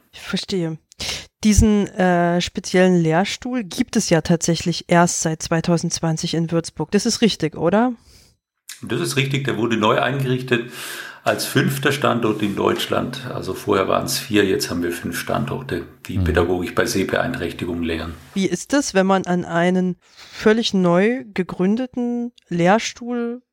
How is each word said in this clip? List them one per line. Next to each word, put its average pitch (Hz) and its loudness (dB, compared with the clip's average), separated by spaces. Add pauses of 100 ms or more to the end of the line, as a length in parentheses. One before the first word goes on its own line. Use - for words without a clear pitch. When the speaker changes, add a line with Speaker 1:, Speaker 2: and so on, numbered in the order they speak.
(140)
Speaker 1:
Ich - -20
verstehe. 170 -4 (680)
Diesen, 214 6
äh, 175 2
speziellen 185 2
Lehrstuhl 202 0
gibt 185 -4
es - 0
ja 160 4
tatsächlich - 0
erst 175 4
seit 160 -4
zweitausendzwanzig 165 -2
in 165 -2
Würzburg. 165 -4
Das 202 2
ist 226 -2
richtig, 160 0
oder? 208 2 (880)
Speaker 2:
Das 120 -4
ist 117 -4
richtig, 139 -2
der 107 -2
wurde 113 0
neu 113 2
eingerichtet 127 -2 (520)
als 107 0
fünfter 139 0
Standort 117 0
in 98 -2
Deutschland. 98 -2
Also 92 -6
vorher 95 0
waren's 95 0
vier, 104 2
jetzt 95 0
haben 87 -4
wir 85 -2
fünf 87 -6
Standorte, - -4 (240)
die 92 -6
Speaker 3:
Mhm. 95 2
Speaker 2:
Pädagogik 87 0
bei 92 2
Sehbeeinträchtigung 87 -2
lehren. 82 -4 (200)
Speaker 1:
Wie 190 0
ist - -4
es, 277 0
wenn 190 4
man 190 2
an 175 -2
einen 180 0 (180)
völlig - 0
neu 196 2
gegründeten 240 -2 (180)
Lehrstuhl 233 0 (120)